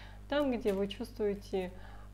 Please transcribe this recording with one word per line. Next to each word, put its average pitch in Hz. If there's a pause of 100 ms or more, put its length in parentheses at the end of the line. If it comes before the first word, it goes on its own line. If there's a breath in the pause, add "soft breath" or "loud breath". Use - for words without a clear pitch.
(300 loud breath)
там, 285
где 220
вы 196
чувствуете, 202 (420 loud breath)